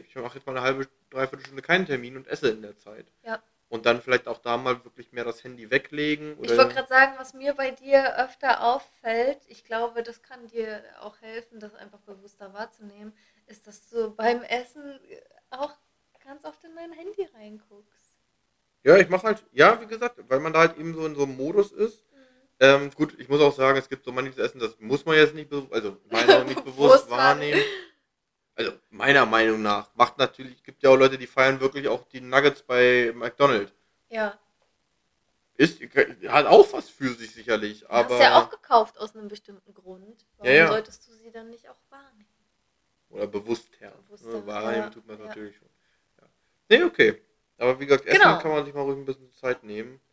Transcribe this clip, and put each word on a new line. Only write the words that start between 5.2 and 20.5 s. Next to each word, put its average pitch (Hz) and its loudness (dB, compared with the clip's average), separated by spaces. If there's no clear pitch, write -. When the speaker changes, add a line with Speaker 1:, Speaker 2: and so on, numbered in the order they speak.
Speaker 1:
das 117 -10
Handy 123 -20
weglegen 151 -6
Speaker 2:
Ich 117 -10
Speaker 1:
oder - 2
Speaker 2:
wollte 262 4
grad 262 -6
sagen, 269 2
was 262 -18
mir 277 -6
bei 269 -6
dir 269 0
öfter 262 -4
auffällt, 247 -4
ich - -20
glaube, 233 -8
das 233 -16
kann 247 -20
dir 220 -10
auch - -20
helfen, 226 -18
das 208 -20
einfach 208 -20
bewusster 202 -20
wahrzunehmen, 214 -20
ist, - -20
dass - -20
du 226 -6
beim 233 -2
Essen, 269 -10
äh, - -20
auch 285 -12
ganz 285 -20
oft 302 -20
in 330 -20
dein 339 -18
Handy 370 -12
reinguckst. 214 -20
Speaker 1:
Ja, 156 8
ich 180 4
mach 180 -2
halt, 214 -4
ja, 180 4
wie 226 -20
gesagt, 226 -10
weil 131 0
man 160 -8